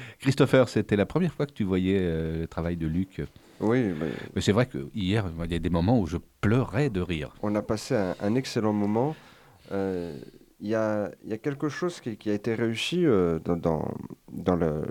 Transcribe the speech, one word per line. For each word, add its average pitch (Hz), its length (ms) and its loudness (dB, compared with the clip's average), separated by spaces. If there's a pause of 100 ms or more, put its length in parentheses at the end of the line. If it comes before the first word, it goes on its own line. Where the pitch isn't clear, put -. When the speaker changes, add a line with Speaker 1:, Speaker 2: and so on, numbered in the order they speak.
(180)
Speaker 1:
Christopher, 131 520 4
c'était 104 260 0
la 101 100 6
première 165 280 0
fois 147 120 -2
que - 80 -8
tu - 100 -4
voyais, 95 360 2
euh, 80 400 -2
le 82 80 -4
travail 85 300 -4
de 80 100 -2
Luc. 85 340 -2 (380)
Speaker 2:
Oui, 117 240 2 (160)
mais 78 120 -2 (240)
Speaker 1:
Mais 98 60 -2
c'est 107 100 2
vrai 117 140 4
que 69 300 -8
hier, 95 300 0 (200)
il 82 60 -4
y 87 40 0
a 85 40 0
des 85 100 -2
moments 90 300 4
où 90 80 0
je 85 100 -4 (240)
pleurais 123 480 2
de 92 120 -2
rire. 82 420 -4
Speaker 2:
On 104 100 0
a 107 80 0
passé 110 340 -2
un, 92 260 0
un 104 140 0
excellent 113 380 0
moment. 107 420 0 (560)
Euh, 92 440 -4 (440)
il 101 80 -8
y 110 80 0
a, 107 360 0 (120)
il - 60 -10
y 107 40 -4
a 107 40 -4
quelque 143 320 -4
chose 175 300 -6
qui, 110 180 -8
qui - 140 -6
a - 20 2
été 110 220 -2
réussi, 117 500 0
euh, 90 340 4
dans, 85 180 -2
dans, 80 300 0 (440)
dans 87 240 0
le, 78 360 0